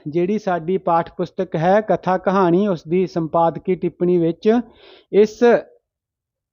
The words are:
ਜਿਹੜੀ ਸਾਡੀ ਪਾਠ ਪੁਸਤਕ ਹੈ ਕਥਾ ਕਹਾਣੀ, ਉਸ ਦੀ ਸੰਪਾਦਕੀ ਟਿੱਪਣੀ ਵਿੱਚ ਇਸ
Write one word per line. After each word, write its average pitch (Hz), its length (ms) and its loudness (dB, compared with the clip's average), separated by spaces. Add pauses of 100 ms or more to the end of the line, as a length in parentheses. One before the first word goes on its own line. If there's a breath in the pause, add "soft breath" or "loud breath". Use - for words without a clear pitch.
ਜਿਹੜੀ 180 300 -2
ਸਾਡੀ 180 400 -4
ਪਾਠ 170 380 -2
ਪੁਸਤਕ 180 400 -6
ਹੈ 185 240 2
ਕਥਾ 185 380 -2
ਕਹਾਣੀ, 196 480 2
ਉਸ 175 220 -4
ਦੀ 180 180 0
ਸੰਪਾਦਕੀ 165 680 -2
ਟਿੱਪਣੀ 175 440 -2
ਵਿੱਚ 190 420 0 (520 soft breath)
ਇਸ 214 260 2 (1160)